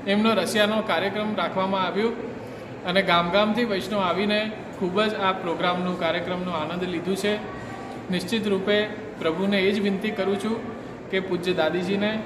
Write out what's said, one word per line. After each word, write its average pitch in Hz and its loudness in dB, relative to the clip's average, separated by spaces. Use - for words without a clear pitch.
એમનો 214 4
રસિયાનો 208 2
કાર્યક્રમ 202 0
રાખવામાં 190 0
આવ્યો 190 0
અને 180 4
ગામ 175 4
ગામથી 214 4
વૈષ્ણવ 202 -2
આવીને 208 2
ખૂબ 185 2
જ 214 2
આ 190 2
પ્રોગ્રામનું, 180 0
કાર્યક્રમનો 175 0
આનંદ 170 -2
લીધું 180 -2
છે. 208 -2
નિશ્ચિત 208 0
રૂપે 208 2
પ્રભુને 190 2
એ 190 4
જ 208 0
વિનંતી 202 0
કરું 196 0
છું 220 0
કે 190 0
પૂજ્ય 180 0
દાદીજીને 185 2